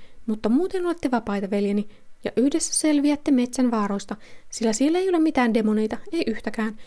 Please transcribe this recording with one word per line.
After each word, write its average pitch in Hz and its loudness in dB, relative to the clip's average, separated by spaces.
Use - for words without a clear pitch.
mutta 214 -2
muuten 359 2
olette 330 -2
vapaita, 208 -2
veljeni, 202 0
ja - -4
yhdessä 285 2
selviätte 294 2
metsän 247 2
vaaroista, 208 -2
sillä 226 0
siellä 311 2
ei 381 2
ole 349 2
mitään 269 4
demoneita, 214 2
ei 330 -2
yhtäkään, 220 -4